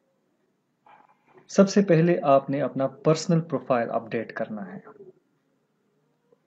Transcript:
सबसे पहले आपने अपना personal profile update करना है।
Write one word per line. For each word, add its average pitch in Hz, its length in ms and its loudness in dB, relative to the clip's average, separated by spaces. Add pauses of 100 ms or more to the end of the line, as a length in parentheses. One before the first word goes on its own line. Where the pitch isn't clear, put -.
(1500)
सबसे 196 340 4
पहले 175 340 4
आपने 139 440 2
अपना 135 260 -4
personal 156 540 0
profile 127 480 -2
update 113 440 -6
करना 110 300 -8
है। 95 200 -16 (1600)